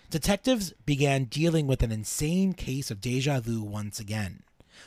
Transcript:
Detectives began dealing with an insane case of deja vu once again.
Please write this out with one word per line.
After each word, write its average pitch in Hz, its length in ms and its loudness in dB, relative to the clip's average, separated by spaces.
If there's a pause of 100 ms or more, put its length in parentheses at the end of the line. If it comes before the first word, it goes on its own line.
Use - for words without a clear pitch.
Detectives 202 640 0 (120)
began 139 400 2
dealing 156 420 2
with 135 160 4
an 113 100 0
insane 170 600 0
case 135 380 -6
of 101 100 -8
deja 131 380 0
vu 113 220 -2
once 104 400 -6
again. 104 400 -6 (460)